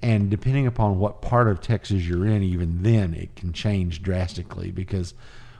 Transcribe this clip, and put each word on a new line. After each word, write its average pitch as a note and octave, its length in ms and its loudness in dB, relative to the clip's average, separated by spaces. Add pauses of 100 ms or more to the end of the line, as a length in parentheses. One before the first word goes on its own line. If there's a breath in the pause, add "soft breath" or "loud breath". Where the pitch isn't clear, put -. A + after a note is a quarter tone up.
and G#2+ 280 2
depending C3 360 2
upon A2 320 2
what G2+ 240 0
part A#2+ 260 4
of G2 140 2
Texas G2 420 0
you're F2 220 0
in, G#2+ 160 4
even F2 400 0
then, G2+ 320 4
it E2 220 -10
can F2 180 -6
change F2+ 480 -2
drastically, F2+ 720 -4
because F2+ 420 -4 (460 loud breath)